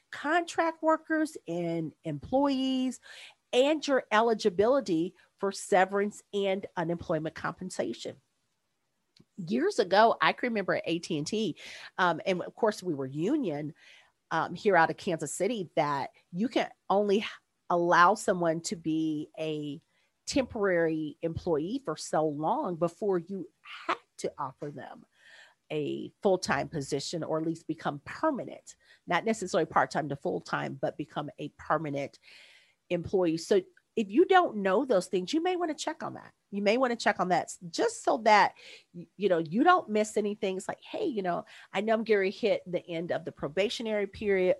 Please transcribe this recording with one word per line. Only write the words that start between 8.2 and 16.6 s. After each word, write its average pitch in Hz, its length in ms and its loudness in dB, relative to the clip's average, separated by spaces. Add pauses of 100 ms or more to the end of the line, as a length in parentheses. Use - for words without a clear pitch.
Years 262 320 0
ago, 202 420 6
I 170 100 4
can 247 180 -2
remember 185 260 0
at - 100 -4
A 170 140 -2
T 160 180 -4
and 156 80 -4
T, 208 300 -2 (420)
um, 175 260 2
and 180 180 0
of - 120 -10
course 214 260 0
we 180 140 -2
were 135 120 -4
union, 156 680 -2 (560)
um, 160 240 -2
here 190 220 2
out 160 140 6
of 151 60 -6
Kansas 160 380 -4
City, 196 400 -2
that 143 360 0 (220)
you 190 140 -2
can 254 220 0 (200)